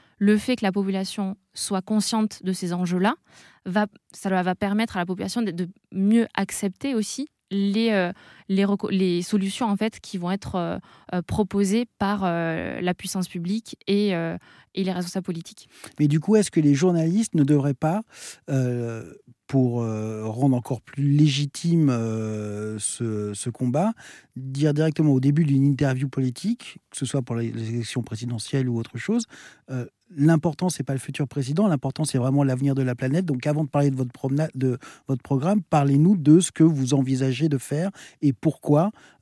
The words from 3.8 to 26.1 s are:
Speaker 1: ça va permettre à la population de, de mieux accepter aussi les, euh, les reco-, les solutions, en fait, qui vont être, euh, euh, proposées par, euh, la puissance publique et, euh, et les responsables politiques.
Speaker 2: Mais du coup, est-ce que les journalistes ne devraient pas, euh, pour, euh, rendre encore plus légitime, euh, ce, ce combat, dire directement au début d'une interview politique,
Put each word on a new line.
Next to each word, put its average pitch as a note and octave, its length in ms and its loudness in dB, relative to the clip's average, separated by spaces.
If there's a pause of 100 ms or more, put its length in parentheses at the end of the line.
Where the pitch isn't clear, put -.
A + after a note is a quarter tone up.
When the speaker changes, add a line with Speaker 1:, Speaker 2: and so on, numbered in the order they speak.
Speaker 1:
ça - 200 -6 (120)
va F3+ 120 0
permettre G#3 420 -2
à F#3 40 0
la F3 60 -2
population F#3+ 360 -4
de, G#3 80 -2
de E3+ 180 -4 (240)
mieux G#3+ 420 4
accepter G3+ 600 -4
aussi A#3 340 -4 (240)
les, G3+ 400 0
euh, F3+ 200 0 (360)
les G3 160 2
reco-, G3+ 260 0
les F#3 320 2
solutions, G3 440 -2
en G3+ 100 0
fait, G#3+ 240 -4
qui - 180 -10
vont F3 140 -4
être, G3+ 240 -6
euh, E3+ 220 -4 (360)
euh, F3+ 80 -2
proposées G3+ 640 0 (120)
par, G3+ 280 -2
euh, E3 560 -2
la F3+ 120 0
puissance F#3 360 -6
publique F#3 480 -6 (100)
et, G3+ 300 2
euh, E3 200 -4 (380)
et G3 80 -4
les F#3 80 -2
responsables F3+ 360 -6
politiques. - 420 -10 (320)
Speaker 2:
Mais D3+ 80 6
du D3+ 100 2
coup, F#3+ 160 2
est-ce G#3+ 160 4
que - 80 0
les C#3+ 160 6
journalistes F3 640 2
ne D3+ 80 4
devraient C#3+ 280 2
pas, E3 300 -2 (480)
euh, A#2+ 640 -2 (320)
pour, B2 360 2
euh, A2 440 -6
rendre B2 300 0
encore A#2+ 240 -6
plus C#3 280 -4
légitime, D3 800 2
euh, A2 920 -4
ce, G#2 520 -4
ce - 160 -8
combat, C#3 440 0 (420)
dire C3+ 400 0
directement D#3 380 2
au C3 80 4
début C#3+ 240 4
d'une C#3 200 4
interview C3+ 440 2
politique, C3 680 -4 (120)